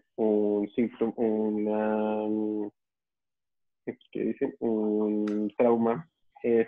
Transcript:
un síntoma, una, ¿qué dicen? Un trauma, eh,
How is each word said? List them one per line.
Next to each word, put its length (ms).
un 580
síntoma, 440
una, 1500
¿qué 120
dicen? 360
Un 1000
trauma, 520
eh, 260